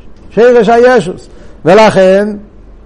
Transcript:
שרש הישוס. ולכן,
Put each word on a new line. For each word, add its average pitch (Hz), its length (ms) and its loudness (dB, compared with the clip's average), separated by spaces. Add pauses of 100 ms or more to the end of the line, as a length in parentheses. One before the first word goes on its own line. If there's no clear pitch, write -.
(300)
שרש 233 380 0
הישוס. 233 600 -2 (360)
ולכן, 190 640 0 (580)